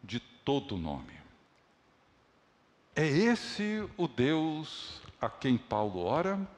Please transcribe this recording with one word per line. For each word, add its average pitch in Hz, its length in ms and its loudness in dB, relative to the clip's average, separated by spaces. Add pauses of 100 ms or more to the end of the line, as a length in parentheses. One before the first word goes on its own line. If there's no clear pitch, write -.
de 117 200 -6
todo 139 560 -4
nome." 76 420 -8 (1800)
É 156 100 4
esse 208 800 2 (120)
o 175 100 2
Deus 156 960 0 (180)
a 113 100 0
quem 127 280 2
Paulo 104 420 0
ora 165 400 0 (180)